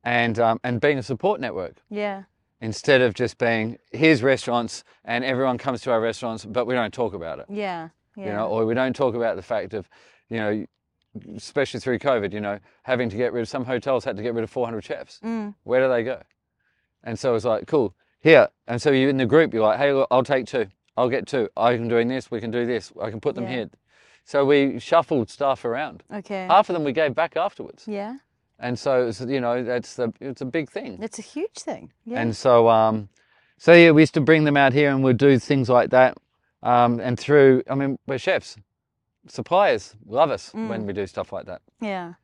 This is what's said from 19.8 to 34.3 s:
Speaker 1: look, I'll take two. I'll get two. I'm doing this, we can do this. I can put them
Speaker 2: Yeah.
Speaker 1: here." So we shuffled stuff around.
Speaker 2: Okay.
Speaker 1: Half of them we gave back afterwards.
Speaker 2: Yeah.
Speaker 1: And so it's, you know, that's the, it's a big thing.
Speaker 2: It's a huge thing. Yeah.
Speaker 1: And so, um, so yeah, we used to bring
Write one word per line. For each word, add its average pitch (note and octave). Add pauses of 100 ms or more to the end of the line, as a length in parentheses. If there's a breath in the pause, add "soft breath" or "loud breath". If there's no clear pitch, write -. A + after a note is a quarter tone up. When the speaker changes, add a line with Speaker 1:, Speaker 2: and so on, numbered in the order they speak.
Speaker 1:
look, C3+
I'll B2+
take C3
two. A2+ (280)
I'll B2
get A#2
two. A#2+
I'm A#2
doing A#2
this, B2+
we A#2
can A2
do A#2+
this. A#2
I A2+
can G#2+
put C#3+
them A#2+
Speaker 2:
Yeah. A2+
Speaker 1:
here." B2 (540 soft breath)
So C#3
we C#3
shuffled D3
stuff C3+
around. B2+ (100)
Speaker 2:
Okay. G3
Speaker 1:
Half F#3
of F3+
them D#3+
we C#3+
gave D3
back D#3+
afterwards. -
Speaker 2:
Yeah. G#3+ (420)
Speaker 1:
And B2
so B2+
it's, A2+
you B2+
know, B2
that's A#2+
the, A#2
it's C3+
a C3+
big C#3
thing. D3+
Speaker 2:
It's A3
a A3
huge -
thing. - (140)
Yeah. A#3
Speaker 1:
And A#2
so, A#2
um, A2 (480)
so -
yeah, E3+
we D#3
used D3+
to D#3+
bring D#3